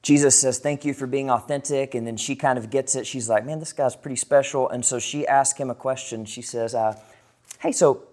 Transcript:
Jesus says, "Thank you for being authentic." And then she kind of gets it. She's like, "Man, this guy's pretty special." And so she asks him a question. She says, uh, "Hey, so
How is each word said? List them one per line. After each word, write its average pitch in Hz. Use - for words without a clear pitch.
Jesus 143
says, 127
"Thank 147
you 143
for 135
being 135
authentic." 135
And 117
then 117
she 135
kind 131
of 110
gets 135
it. 127
She's 117
like, 110
"Man, 156
this 160
guy's 131
pretty 135
special." 135
And 123
so 123
she 147
asks 139
him 131
a 117
question. 123
She 117
says, 117
uh, 110
"Hey, -
so 147